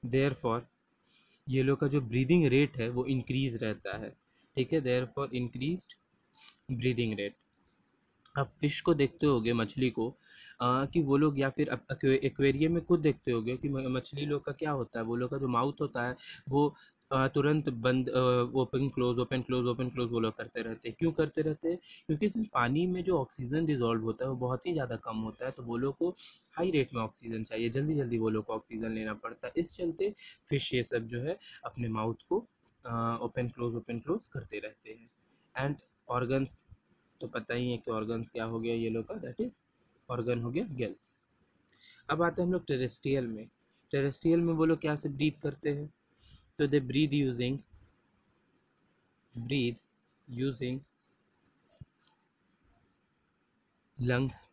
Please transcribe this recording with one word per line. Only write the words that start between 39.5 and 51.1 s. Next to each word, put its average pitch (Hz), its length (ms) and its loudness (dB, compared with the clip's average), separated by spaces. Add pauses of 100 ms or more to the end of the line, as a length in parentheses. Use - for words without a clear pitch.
organ 120 320 -2
हो 117 80 -4
गया 165 120 -2
gills। 123 540 -8 (920)
अब 156 120 2
आते 170 200 2
हैं 175 60 2
हम 180 60 2
लोग 175 120 0
terrestrial 131 640 0
में। 110 220 -10 (420)
Terrestrial 143 500 2
में 165 120 2
वो 160 120 2
लोग 160 160 2
क्या 151 140 0
से 151 140 -4
ब्रीथ 143 220 0 (120)
करते 147 260 -4
हैं, 147 240 -6 (640)
तो 147 100 4
they 143 120 4
breathe 135 520 2
using, 123 260 0 (1800)
breathe 120 400 -2 (540)
using 127 480 -4 (3250)